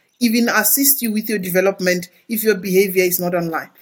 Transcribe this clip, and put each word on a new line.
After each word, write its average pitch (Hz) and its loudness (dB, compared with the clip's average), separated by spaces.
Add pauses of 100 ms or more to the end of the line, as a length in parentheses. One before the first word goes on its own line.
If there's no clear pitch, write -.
(180)
even 233 0
assist 233 0
you 220 -2
with 214 -2
your 214 -2
development 185 0 (200)
if 220 -4
your 214 2
behavior 185 2
is 180 0
not 180 -2
online. 165 -4 (120)